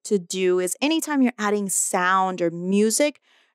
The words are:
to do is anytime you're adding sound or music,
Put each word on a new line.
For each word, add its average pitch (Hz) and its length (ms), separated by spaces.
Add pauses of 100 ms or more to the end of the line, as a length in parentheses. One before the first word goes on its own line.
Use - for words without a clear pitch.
to 208 120
do 185 440
is 180 200
anytime 302 420
you're 247 160
adding 208 300
sound 185 720
or 170 120
music, 208 680 (340)